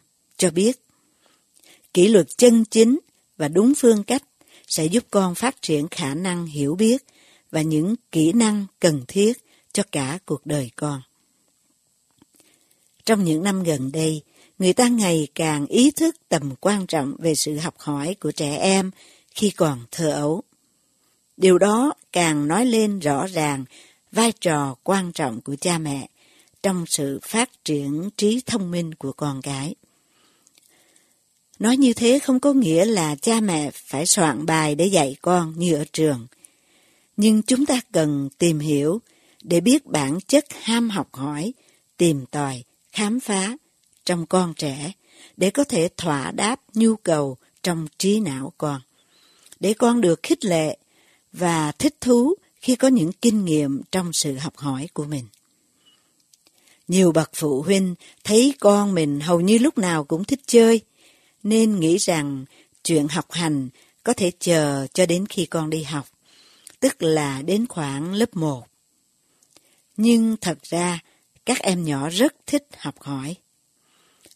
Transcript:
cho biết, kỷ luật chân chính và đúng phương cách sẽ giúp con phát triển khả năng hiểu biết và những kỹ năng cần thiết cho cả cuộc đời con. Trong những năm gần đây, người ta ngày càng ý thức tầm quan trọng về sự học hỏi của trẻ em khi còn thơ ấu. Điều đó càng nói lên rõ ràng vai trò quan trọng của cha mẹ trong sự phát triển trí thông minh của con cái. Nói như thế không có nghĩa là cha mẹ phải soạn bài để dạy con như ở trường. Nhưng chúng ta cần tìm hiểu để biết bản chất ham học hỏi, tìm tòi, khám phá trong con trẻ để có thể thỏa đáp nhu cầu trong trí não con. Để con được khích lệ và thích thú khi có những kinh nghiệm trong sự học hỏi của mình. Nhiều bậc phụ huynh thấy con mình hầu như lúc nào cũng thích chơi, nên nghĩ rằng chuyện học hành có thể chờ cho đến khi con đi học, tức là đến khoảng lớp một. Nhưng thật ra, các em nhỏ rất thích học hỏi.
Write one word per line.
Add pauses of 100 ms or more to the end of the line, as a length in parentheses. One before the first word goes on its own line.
(380)
cho
biết, (1120)
kỷ
luật (100)
chân
chính (380)
và
đúng
phương
cách (440)
sẽ
giúp
con
phát
triển
khả
năng
hiểu
biết (460)
và
những (160)
kỹ
năng (140)
cần
thiết (300)
cho
cả
cuộc
đời
con. (2000)
Trong
những
năm
gần
đây, (380)
người
ta
ngày
càng
ý
thức (140)
tầm
quan
trọng
về
sự
học
hỏi
của
trẻ
em (440)
khi
còn
thơ
ấu. (920)
Điều
đó (180)
càng
nói
lên
rõ
ràng (460)
vai
trò
quan
trọng
của
cha
mẹ (540)
trong
sự
phát (160)
triển
trí
thông
minh
của
con
cái. (1800)
Nói
như
thế
không
có
nghĩa
là
cha
mẹ
phải
soạn
bài
để
dạy
con
như
ở
trường. (880)
Nhưng
chúng
ta (100)
cần
tìm
hiểu (420)
để
biết
bản
chất (160)
ham
học
hỏi, (440)
tìm
tòi, (280)
khám
phá (480)
trong
con
trẻ (460)
để
có
thể
thỏa
đáp (120)
nhu
cầu (260)
trong (100)
trí
não
con. (800)
Để
con
được
khích
lệ (560)
và
thích
thú (260)
khi
có
những (100)
kinh
nghiệm (100)
trong
sự
học
hỏi
của
mình. (1600)
Nhiều
bậc
phụ
huynh (280)
thấy
con
mình
hầu
như
lúc
nào
cũng
thích
chơi, (640)
nên
nghĩ
rằng (380)
chuyện
học
hành (340)
có
thể
chờ
cho
đến
khi
con
đi
học, (720)
tức
là
đến
khoảng
lớp
một. (1300)
Nhưng
thật
ra, (460)
các
em
nhỏ
rất (100)
thích (100)
học
hỏi. (1000)